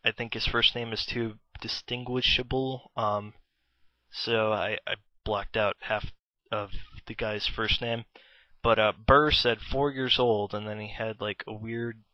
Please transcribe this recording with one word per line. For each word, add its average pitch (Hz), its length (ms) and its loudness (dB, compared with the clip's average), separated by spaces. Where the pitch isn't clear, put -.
I 113 60 2
think 117 240 -8
his 113 120 -4
first - 280 2
name 117 180 -6
is - 140 -4
too 113 320 -4
distinguishable. 127 1400 -2
Um, 104 380 0
so 110 420 2
I, 101 340 0
I - 80 -2
blocked 104 320 -2
out 104 240 2
half 107 260 -2
of 104 180 -4
the 117 80 -10
guy's 107 320 -2
first - 340 0
name. 117 240 -2
But, 113 160 6
uh, 107 140 4
Burr 147 240 8
said, 117 300 2
"Four 139 320 0
years 131 260 0
old," 107 360 4
and 104 120 -4
then 107 140 -6
he 107 80 -8
had, 110 320 -6
like, 104 260 -6
a 120 60 -8
weird 113 500 -6